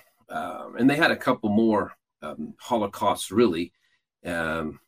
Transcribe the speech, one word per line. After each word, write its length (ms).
um, 480
and 120
they 60
had 160
a 60
couple 320
more, 440
um, 380
Holocausts, 720
really. 420
Um, 640